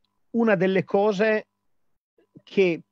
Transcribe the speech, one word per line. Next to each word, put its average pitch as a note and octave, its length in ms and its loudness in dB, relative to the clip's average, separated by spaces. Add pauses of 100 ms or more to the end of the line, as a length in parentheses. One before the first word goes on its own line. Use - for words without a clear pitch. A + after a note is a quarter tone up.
(320)
una A3+ 240 2
delle F#3+ 280 0
cose G#3+ 640 -2 (960)
che F3+ 380 0 (100)